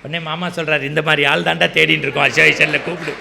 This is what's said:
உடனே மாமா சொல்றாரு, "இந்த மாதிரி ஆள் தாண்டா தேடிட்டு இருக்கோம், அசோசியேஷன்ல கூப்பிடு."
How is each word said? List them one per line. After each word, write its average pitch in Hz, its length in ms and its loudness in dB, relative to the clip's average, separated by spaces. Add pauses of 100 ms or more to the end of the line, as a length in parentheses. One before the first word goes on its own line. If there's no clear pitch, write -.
உடனே 160 200 -8
மாமா 165 240 -6
சொல்றாரு, 156 340 -2
"இந்த 151 200 -2
மாதிரி 151 240 2
ஆள் 160 180 0
தாண்டா 165 260 0
தேடிட்டு 160 280 2
இருக்கோம், 143 280 -2
அசோசியேஷன்ல 151 560 2
கூப்பிடு." 165 400 -6